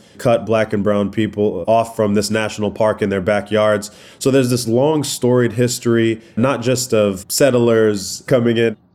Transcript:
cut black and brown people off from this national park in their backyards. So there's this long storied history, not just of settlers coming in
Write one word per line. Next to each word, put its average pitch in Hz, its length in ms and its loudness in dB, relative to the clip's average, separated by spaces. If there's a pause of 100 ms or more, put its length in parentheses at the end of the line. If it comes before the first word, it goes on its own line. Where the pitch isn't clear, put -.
(180)
cut 117 280 0
black 110 260 0
and 104 100 -2
brown 101 300 0
people 104 560 -2
off 113 260 0
from 104 200 0
this 104 180 -2
national 107 400 -4
park 107 300 -2
in 101 80 -2
their 98 100 -2
backyards. 104 720 0 (280)
So 139 120 0
there's 127 180 4
this 120 160 -2
long 139 380 0
storied 123 480 0
history, 113 680 0 (160)
not 123 240 0
just 123 320 -2
of 101 340 0
settlers 113 1000 0
coming 120 280 2
in 113 220 0 (180)